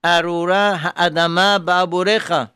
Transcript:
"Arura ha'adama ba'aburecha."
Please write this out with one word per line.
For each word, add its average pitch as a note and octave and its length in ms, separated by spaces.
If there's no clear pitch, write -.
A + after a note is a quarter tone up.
"Arura F3 720
ha'adama E3+ 840
ba'aburecha." F3+ 920